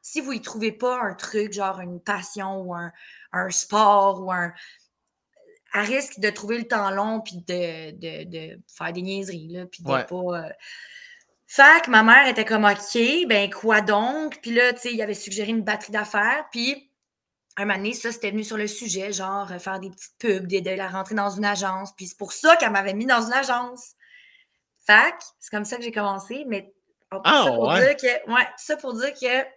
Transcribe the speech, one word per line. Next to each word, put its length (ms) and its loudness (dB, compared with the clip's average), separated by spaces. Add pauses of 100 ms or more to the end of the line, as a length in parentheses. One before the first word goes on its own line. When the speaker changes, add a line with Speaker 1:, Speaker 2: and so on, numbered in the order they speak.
Speaker 1:
si 200 -8
vous 120 -8
y 80 -8
trouvez 300 -4
pas 280 -2
un 140 -4
truc, 400 -4
genre 260 -4
une 220 -12
passion 600 -8
ou 140 -10
un, 160 -10 (400)
un 180 -4
sport 720 4
ou 100 -6
un, 220 -4 (1200)
elle 120 0
risque 340 -4
de 100 0
trouver 280 -4
le 100 -8
temps 240 0
long 300 -2
puis 160 -14 (100)
de, 440 -6
de, 320 -12
de 440 -14
faire 260 -10
des 80 -6
niaiseries, 480 -8
là, 160 -12
puis 180 -20
de 60 -6
Speaker 2:
Ouais. 160 0
Speaker 1:
pas, 100 -10
euh. » 340 -6 (1000)
Fait 360 8
que 60 -4
ma 140 8
mère 240 10
était 180 2
comme, « 200 2
Ok, 340 2 (280)
ben 220 2
quoi 320 2
donc ? » 600 0
Puis 100 -10
là, 220 4
tu 80 -10
sais, 120 -6
il 80 -4
avait 120 -4
suggéré 360 -8
une 140 -2
batterie 280 -4
d'affaires, 600 -2
puis 400 -4 (680)
un 40 -2
moment 120 0
donné, 160 -4
ça, 180 -6
c'était 200 -6
venu 120 -4
sur 140 -8
le 100 -4
sujet, 460 -8
genre, 380 -6
euh, 80 -10
faire 200 -8
des 100 -12
petites 300 -20
pubs, 280 -2
de, 120 0
de 160 -4
la 140 -6
rentrer 260 -8
dans 140 0
une 160 -4
agence. 500 -2
Puis 120 -16
c'est 100 -18
pour 160 -12
ça 240 6
qu'elle 140 0
m'avait 220 -2
mis 120 -4
dans 160 4
une 120 -4
agence. 580 -4 (920)
Fac, 300 6 (240)
c'est 100 -18
comme 160 -4
ça 120 -8
que 60 -12
j'ai 80 -8
commencé, 560 -6
mais, 260 -8 (400)
oh, 100 -8
Speaker 2:
Ah, 220 6
Speaker 1:
ça 60 4
pour 180 2
Speaker 2:
ouais. 100 4
Speaker 1:
dire 180 6
que, 340 -2
ouais, 160 4 (100)
ça 200 -4
pour 160 -8
dire 200 -4
que 440 -2